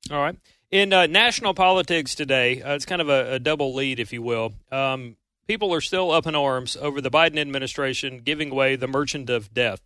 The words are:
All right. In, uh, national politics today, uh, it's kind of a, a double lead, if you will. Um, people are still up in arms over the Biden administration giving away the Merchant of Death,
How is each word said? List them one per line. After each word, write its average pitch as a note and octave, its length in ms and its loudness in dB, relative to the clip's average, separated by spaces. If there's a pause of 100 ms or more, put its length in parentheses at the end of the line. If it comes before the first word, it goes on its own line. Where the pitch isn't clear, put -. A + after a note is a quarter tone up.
(100)
All D3 80 -2
right. D#3+ 180 0 (360)
In, G3 200 4
uh, F#3 140 6
national G#3 480 2
politics F3+ 600 2
today, B2+ 440 0
uh, C#3 140 -4
it's C#3+ 120 -6
kind F3+ 140 -4
of D3+ 80 0
a, C3 260 2
a C3 40 -2
double C#3+ 340 0
lead, C3 280 -2
if G#2+ 120 -6
you A#2+ 80 -8
will. A2+ 340 -2 (180)
Um, C3 420 -4 (320)
people G#3 260 0
are E3 80 2
still F#3 300 0
up D#3+ 160 4
in D#3 80 -4
arms C3 460 0
over C#3+ 200 -4
the C3 80 -2
Biden D#3 300 4
administration C3+ 800 -4
giving D3 320 -4
away C3+ 240 2
the B2+ 140 -4
Merchant C3+ 420 -4
of A2+ 240 -4
Death, A#2 320 0